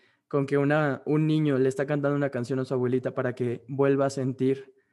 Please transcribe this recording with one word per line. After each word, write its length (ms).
con 180
que 120
una, 480
un 220
niño 300
le 120
está 160
cantando 300
una 160
canción 280
a 60
su 80
abuelita 400
para 220
que 320
vuelva 400
a 20
sentir 640